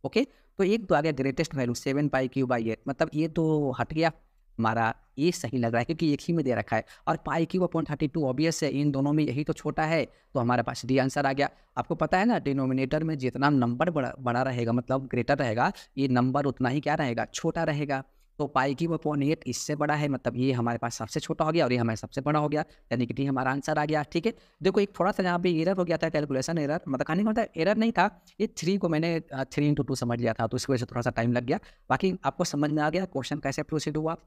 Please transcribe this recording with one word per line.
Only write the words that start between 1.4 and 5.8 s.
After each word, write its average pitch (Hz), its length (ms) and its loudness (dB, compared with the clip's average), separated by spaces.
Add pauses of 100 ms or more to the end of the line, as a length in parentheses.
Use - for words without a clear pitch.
वैल्यू 123 180 0
सेवन 143 360 0
pi 131 180 0
cube 131 200 0
by 123 120 2
eight, 113 280 -2
मतलब 147 260 -2
ये 156 140 0
तो 156 520 0
हट 123 140 -2
गया 160 180 2 (480)
हमारा, 113 360 0 (220)
ये 160 140 2
सही 131 260 -6
लग 117 140 2
रहा 117 80 2
है 117 60 0